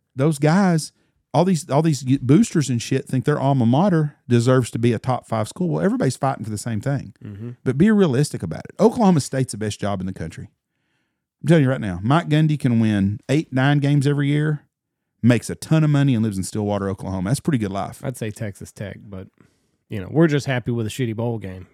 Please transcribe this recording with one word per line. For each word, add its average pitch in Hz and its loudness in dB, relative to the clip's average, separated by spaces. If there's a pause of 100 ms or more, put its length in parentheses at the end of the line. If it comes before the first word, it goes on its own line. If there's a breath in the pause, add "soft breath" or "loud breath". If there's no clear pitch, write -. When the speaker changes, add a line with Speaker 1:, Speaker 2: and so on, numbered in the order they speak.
(160)
Speaker 1:
those 143 0
guys, 165 2 (400)
all 156 4
these, 180 0
all 135 2
these 151 0
boosters 139 2
and 117 -2
shit - -4
think 131 -2
their 147 0
alma 131 2
mater 156 2 (140)
deserves 120 4
to 117 -6
be 117 2
a 104 -2
top - -4
five 110 -4
school. - -6
Well, 156 -2
everybody's 196 0
fighting 135 -4
for 107 -8
the 107 -6
same 110 -6
thing. 131 -6 (100)
Speaker 2:
Mm-hmm. 107 -14 (160)
Speaker 1:
But - -2
be 202 4
realistic 156 2
about 151 -8
it. - -20
Oklahoma 202 4
State's 135 -2
the 107 -10
best 104 -6
job 101 -2
in 92 -6
the 92 -8
country. - -12 (920)
I'm 135 -4
telling 160 6
you 127 2
right 131 -2
now, 92 -6
Mike 147 0
Gundy 151 2
can 120 2
win 104 2 (100)
eight, 147 -2
nine 139 2
games 139 2
every 143 -2
year, 151 -2 (580)
makes 117 2
a 85 -8
ton 160 0
of 151 2
money, 139 2
and 110 0
lives 107 -2
in 95 -4
Stillwater, 101 -4
Oklahoma. 95 -6
That's 139 0
a - -8
pretty 143 0
good 101 -4
life. - -10
Speaker 2:
I'd 127 -8
say 110 -8
Texas 104 -12
Tech, 101 -12
but, 95 -16 (600)
you 107 -8
know, 92 -10
we're 156 4
just 143 0
happy 127 -4
with 117 -4
a - -8
shitty 113 -6
bowl 117 -4
game. 92 -14